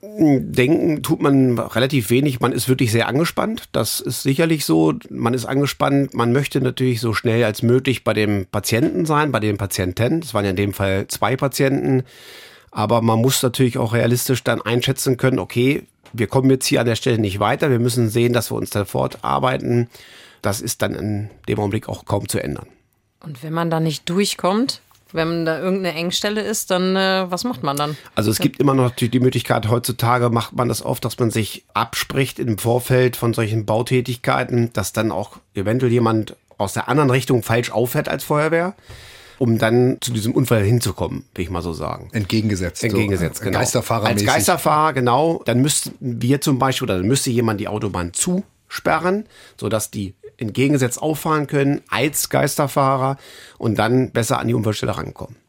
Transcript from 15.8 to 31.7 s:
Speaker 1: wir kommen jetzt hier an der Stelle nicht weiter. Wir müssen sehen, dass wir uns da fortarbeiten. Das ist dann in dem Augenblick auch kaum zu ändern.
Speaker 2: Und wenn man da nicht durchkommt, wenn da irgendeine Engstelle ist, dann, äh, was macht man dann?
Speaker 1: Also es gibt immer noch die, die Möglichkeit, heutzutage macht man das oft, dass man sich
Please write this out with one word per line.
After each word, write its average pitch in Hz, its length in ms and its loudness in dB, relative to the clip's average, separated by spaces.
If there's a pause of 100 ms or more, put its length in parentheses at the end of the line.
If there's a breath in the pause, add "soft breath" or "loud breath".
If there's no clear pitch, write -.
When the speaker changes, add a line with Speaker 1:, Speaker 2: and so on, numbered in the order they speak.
Speaker 1:
wir 113 160 0
kommen 135 220 4
jetzt 131 160 2
hier 139 140 2
an 120 60 2
der 113 100 0
Stelle 117 220 0
nicht 98 220 0
weiter. 127 300 2
Wir 120 100 4
müssen 120 280 2
sehen, 120 260 2
dass 117 180 -2
wir 117 40 -4
uns 104 140 -6
da 104 140 -2
fortarbeiten. 120 1040 -2 (540 loud breath)
Das 104 180 -4
ist - 220 -6
dann 104 120 -2
in 104 360 -4 (180)
dem 107 100 0
Augenblick 104 300 -2
auch - 160 -10
kaum - 240 -2
zu 104 120 -4
ändern. - 260 -8 (540)
Speaker 2:
Und 151 220 -16
wenn 160 120 -8
man 170 160 -2
da 160 100 0
nicht 160 300 -2
durchkommt, 196 680 0 (320)
wenn 165 320 -2
da 160 160 -2
irgendeine 185 360 -2
Engstelle 185 440 -2
ist, 208 320 -4
dann, 185 240 0
äh, 190 340 0
was 175 140 -6
macht 240 180 -4
man 139 140 -2
dann? 147 200 -2 (200)
Speaker 1:
Also 107 160 2
es - 80 -2
gibt - 180 0
immer 139 160 4
noch 123 160 2
die, 123 180 -2
die 123 120 2
Möglichkeit, 120 480 0
heutzutage 120 600 2
macht 113 280 -2
man 123 120 0
das 120 160 -4
oft, 123 200 -4
dass - 160 -4
man 117 100 2
sich - 420 -4